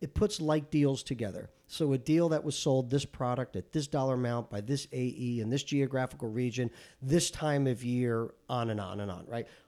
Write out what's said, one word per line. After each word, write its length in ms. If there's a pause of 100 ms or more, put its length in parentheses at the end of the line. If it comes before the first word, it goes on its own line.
It 120
puts 280
like 300
deals 320
together. 480 (160)
So 260
a 40
deal 320
that 140
was 140
sold 320
this 160
product 500
at 160
this 160
dollar 280
amount 340
by 120
this 300
A 260
E 240
in 80
this 140
geographical 680
region, 400 (320)
this 300
time 340
of 160
year, 520 (160)
on 220
and 100
on 180
and 100
on, 160
right? 220 (200)